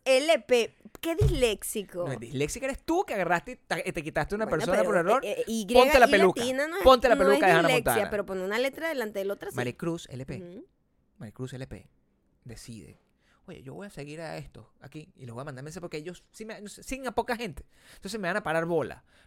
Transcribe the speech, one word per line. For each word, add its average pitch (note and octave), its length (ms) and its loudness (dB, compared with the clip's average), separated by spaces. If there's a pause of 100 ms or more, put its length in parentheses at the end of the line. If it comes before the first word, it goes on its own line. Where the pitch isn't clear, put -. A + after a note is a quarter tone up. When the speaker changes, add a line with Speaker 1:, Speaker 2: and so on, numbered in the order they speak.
Speaker 1:
L C4+ 360 4
P. A#3 360 0 (240)
Qué E4 160 -2
disléxico. G#3 880 0
Speaker 2:
No, C#3 60 -6
el A#2+ 80 -8
disléxico D3 460 -6
eres C4 180 -6
tú F4 200 0
que C#4 100 -8
agarraste, F3 420 -2
ta-, - 260 -6
te F3 200 -6
quitaste D3+ 320 -4
una G#3+ 100 -2
Speaker 1:
Bueno, F3 140 -2
Speaker 2:
persona F#3+ 200 0
Speaker 1:
pero, - 120 2
Speaker 2:
por F#3+ 80 4
error. G3+ 260 2
Speaker 1:
eh, - 140 -4
eh, D#3+ 80 -2
Y A3 260 -4
Speaker 2:
Ponte C4 260 8
la A#3+ 80 8
Speaker 1:
y - 40 6
Speaker 2:
peluca. G3 300 4
Speaker 1:
latina C4 280 -2
no E4+ 80 -6
es, G4 60 -4
Speaker 2:
Ponte B3+ 260 8
la A#3 60 6
Speaker 1:
no F#3+ 100 0
Speaker 2:
peluca F3+ 120 6
Speaker 1:
es F#3+ 160 6
Speaker 2:
de E3 60 8
Hannah E3 100 4
Speaker 1:
dislexia, C#3 240 2
Speaker 2:
Montana. - 180 0
Speaker 1:
pero G3+ 160 -4
pon F#3+ 140 -6
una G3+ 180 -4
letra C#4 300 -2
delante A3+ 320 -6
de G3 40 -2
la G3 100 -4
otra, F4+ 160 -12
sí. B2+ 60 -10
Speaker 2:
Maricruz C#3+ 540 -6
L B2+ 160 -12
P. C#3+ 160 -10
Speaker 1:
Ujú. F3+ 240 -18 (520)
Speaker 2:
Maricruz - 360 -12
L B2+ 120 -14
P - 220 -18 (560)
decide, A2 560 -20 (460)
"Oye, - 160 -20
yo D#3 120 -16
voy F#3+ 140 -16
a - 20 -20
seguir D3 300 -16
a D#3+ 160 -12
estos - 300 -18 (140)
aquí D3+ 360 -20
y C3 100 -18
los A2+ 80 -14
voy B2 80 -12
a - 40 -10
mandar C3+ 180 -14
mensajes D#3+ 160 -14
porque F3 160 -12
ellos F3+ 340 -12
sí - 140 -16
me, G#3 160 -16
no G#3 80 -16
sé, - 160 -20
siguen C4 240 -8
a G#3+ 60 -8
poca A#3 220 -2
gente. G#3+ 280 -10 (320)
Entonces G3+ 240 -10
me F3+ 80 -4
van F#3 80 -2
a G#3 80 -4
parar E3 220 0
bola". C#3+ 360 -2 (240)